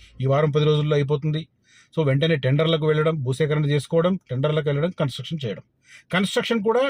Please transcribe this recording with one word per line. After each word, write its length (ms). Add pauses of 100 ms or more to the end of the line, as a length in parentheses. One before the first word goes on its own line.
(220)
ఈ 40
వారం 260
పది 140
రోజుల్లో 300
అయిపోతుంది. 520 (500)
So, 80
వెంటనే 300
టెండర్లకు 520
వెళ్ళడం, 360
భూసేకరణ 420
చేసుకోవడం, 500 (140)
టెండర్లకు 400
వెళ్ళడం, 200
కన్‌స్ట్రక్షన్ 560
చేయడం. 180 (480)
కన్‌స్ట్రక్షన్ 520
కూడా 260